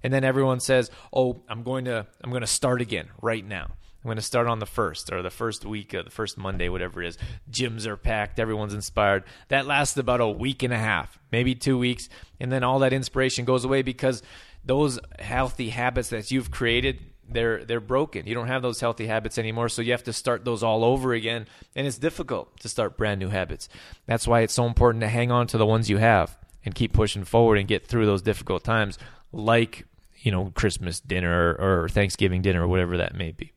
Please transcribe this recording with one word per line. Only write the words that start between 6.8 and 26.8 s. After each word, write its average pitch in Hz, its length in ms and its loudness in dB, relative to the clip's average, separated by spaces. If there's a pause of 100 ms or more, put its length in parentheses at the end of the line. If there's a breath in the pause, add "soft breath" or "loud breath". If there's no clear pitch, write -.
it 85 60 -4
is. 85 100 -10 (320 loud breath)
Gyms 113 360 -4
are 104 100 -6
packed, 107 420 -2
everyone's 107 360 -2
inspired. 101 500 2 (240 loud breath)
That 135 180 0
lasts 143 300 0
about 123 240 2
a 113 80 4
week 120 340 -4
and 123 100 0
a 117 60 0
half, 104 400 -2 (120)
maybe 123 240 2
two 131 240 0
weeks, 123 300 -2 (300 loud breath)
and 123 120 -6
then 131 140 0
all 131 140 2
that 131 140 4
inspiration 131 520 -2
goes 127 200 2
away 135 180 2
because 127 400 -2 (420 loud breath)
those 135 340 2 (200)
healthy 123 520 -2
habits 123 400 -2
that 110 200 -6
you've 127 200 0
created, 120 480 0 (300)
they're, 117 360 0
they're 117 160 -4
broken. 120 460 -2
You 110 80 -4
don't 120 140 -4
have 127 140 -2
those 120 180 -4
healthy 117 260 -2
habits 110 320 -2
anymore, 113 300 -2
so 117 140 -4
you 120 100 0
have 120 120 -2
to 113 80 -6
start 117 320 -2
those 117 180 -2
all 113 220 4
over 127 280 2
again, 113 340 -2 (300 loud breath)
and 139 100 -2
it's 123 120 -6
difficult 151 640 -4
to 107 80 -12
start 107 280 -4
brand 104 240 0
new 95 80 -4
habits. 90 400 -4 (380 loud breath)
That's 117 200 0
why 117 140 6
it's 113 140 2
so 120 120 2
important 117 360 4
to 110 60 0
hang 120 220 2
on 120 180 4
to 113 100 -2
the 107 80 6
ones 110 220 4
you 104 100 4
have 107 380 6 (280)
and 101 100 -6
keep - 180 0